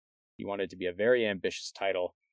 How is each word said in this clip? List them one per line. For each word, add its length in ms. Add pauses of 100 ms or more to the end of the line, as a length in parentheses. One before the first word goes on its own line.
(360)
He 80
wanted 260
to 60
be 100
a 60
very 340
ambitious 460
title. 420 (180)